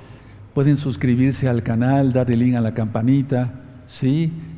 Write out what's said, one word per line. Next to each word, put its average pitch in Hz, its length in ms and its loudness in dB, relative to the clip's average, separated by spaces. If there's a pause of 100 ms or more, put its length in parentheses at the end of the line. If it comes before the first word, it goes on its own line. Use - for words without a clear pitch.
(540)
Pueden 143 240 4
suscribirse 127 680 0
al 120 160 0
canal, 127 500 2
darle 123 240 2
link 123 180 2
a 117 60 0
la 110 120 0
campanita, 123 800 0 (340)
¿sí? 156 460 -2 (260)